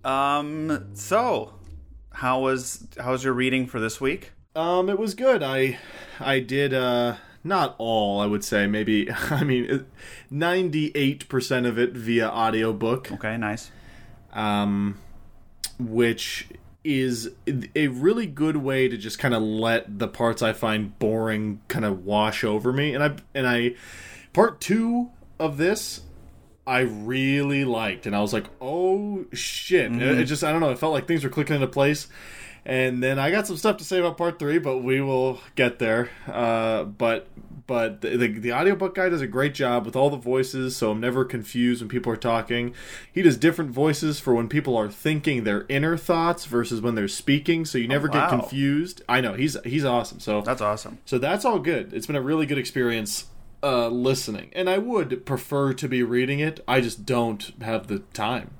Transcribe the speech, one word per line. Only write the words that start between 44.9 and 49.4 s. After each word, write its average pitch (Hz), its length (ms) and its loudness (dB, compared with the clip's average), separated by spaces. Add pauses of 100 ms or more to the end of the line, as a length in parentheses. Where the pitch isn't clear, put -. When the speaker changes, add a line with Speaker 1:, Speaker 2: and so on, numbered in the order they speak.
Speaker 2:
thinking 147 540 -2
their 104 260 0
inner 151 260 2
thoughts 165 480 0
versus 120 380 -2
when 117 120 0
they're 104 140 0
speaking, 147 560 0
so 151 140 -4
you 117 80 0
Speaker 1:
Oh, - 20 -4
Speaker 2:
never 139 200 2
get 143 220 2
Speaker 1:
wow. 127 100 2
Speaker 2:
confused. 139 680 0
I 127 140 4
know, 113 100 0
he's, 131 320 -2